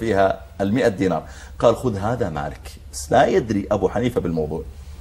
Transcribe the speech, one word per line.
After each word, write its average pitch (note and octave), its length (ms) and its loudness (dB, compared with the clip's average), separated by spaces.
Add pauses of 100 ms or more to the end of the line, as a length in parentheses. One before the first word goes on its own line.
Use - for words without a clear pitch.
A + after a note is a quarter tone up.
فيها G2 400 2 (200)
المائة G2 280 2
دينار." F2+ 340 0 (360)
قال: A#2 180 6
"خذ A#2+ 200 -2
هذا A2 320 -2
مالك." D2 420 -8 (220)
بس - 200 -8
لا C3 140 8
يدري A#2+ 440 0
أبو F#2+ 180 2
حنيفة A#2+ 320 -2
بالموضوع. D#2+ 420 -2 (380)